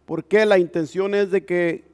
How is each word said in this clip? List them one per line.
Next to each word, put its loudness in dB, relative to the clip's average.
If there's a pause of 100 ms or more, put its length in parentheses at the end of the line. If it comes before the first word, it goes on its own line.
Porque 0
la 4
intención -2
es 0
de -2
que -2